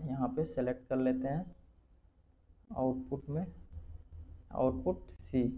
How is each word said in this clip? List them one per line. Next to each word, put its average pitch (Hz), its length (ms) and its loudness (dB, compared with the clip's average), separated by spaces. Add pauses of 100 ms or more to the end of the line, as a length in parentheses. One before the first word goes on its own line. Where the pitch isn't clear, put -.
यहाँ 127 240 0
पे 143 180 2
select 127 420 0
कर 131 100 2
लेते 131 300 4
हैं, 165 260 -2 (1160)
output 131 580 0
में 165 160 0 (1040)
output 131 480 2 (220)
सी, 131 200 2 (160)